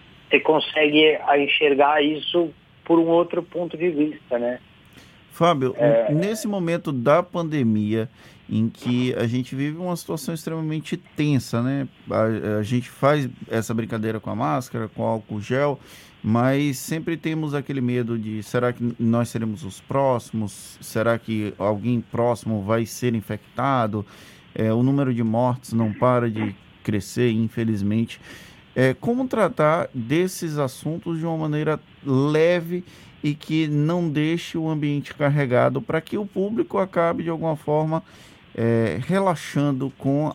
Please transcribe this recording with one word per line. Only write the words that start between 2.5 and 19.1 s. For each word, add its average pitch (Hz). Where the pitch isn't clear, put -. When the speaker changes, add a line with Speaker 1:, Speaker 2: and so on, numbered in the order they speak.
Speaker 1:
por 165
um 165
outro 170
ponto 170
de 175
vista, 147
né? 120
Speaker 2:
Fábio, 143
Speaker 1:
É. 117
Speaker 2:
n-, 151
nesse 220
momento 170
da 139
pandemia, 113
em 110
que 123
a 117
gente 123
vive 147
uma 180
situação 165
extremamente 160
tensa, 147
né? 135
A, 107
a 107
gente 123
faz 143
essa 113
brincadeira 113
com 101
a 101
máscara, 123
com 113
álcool 110
gel, 135
mas 131
sempre 160
temos 160
aquele 139
medo 123
de, 107
será 123
que 120
n-, 117
nós 117